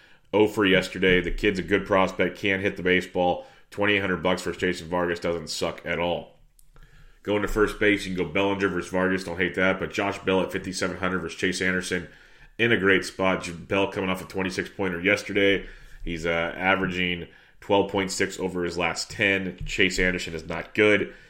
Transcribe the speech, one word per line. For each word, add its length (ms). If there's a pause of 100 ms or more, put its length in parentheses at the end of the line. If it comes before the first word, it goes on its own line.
(320)
oh 160
for 160
yesterday. 560
The 100
kid's 280
a 40
good 220
prospect, 540
can 220
hit 180
the 40
baseball. 640 (240)
Twenty-eight 300
hundred 220
bucks 180
versus 180
Jason 300
Vargas 320
doesn't 300
suck 340
at 140
all. 380 (880)
Going 180
to 60
first 300
base, 280
you 80
can 100
go 80
Bellinger 360
versus 220
Vargas. 340
Don't 120
hate 200
that. 220
But 140
Josh 280
Bell 200
at 100
fifty-seven 460
hundred 220
versus 200
Chase 220
Anderson 480 (480)
in 160
a 60
great 260
spot. 380
J-, 100
Bell 400
coming 160
off 140
a 20
twenty-six 500
pointer 240
yesterday. 680 (360)
He's, 220
uh, 320
averaging 720 (340)
twelve 300
point 200
six 280
over 260
his 140
last 320
ten. 560
Chase 320
Anderson 340
is 140
not 280
good. 380 (180)